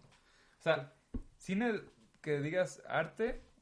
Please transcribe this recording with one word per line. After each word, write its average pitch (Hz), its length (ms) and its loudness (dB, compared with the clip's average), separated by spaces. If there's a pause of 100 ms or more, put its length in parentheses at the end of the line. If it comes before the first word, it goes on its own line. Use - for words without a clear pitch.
(600)
O - 20 -20
sea, 139 320 2 (440)
cine 214 440 0 (400)
que 147 200 0
digas 170 460 0
arte 165 540 -2 (200)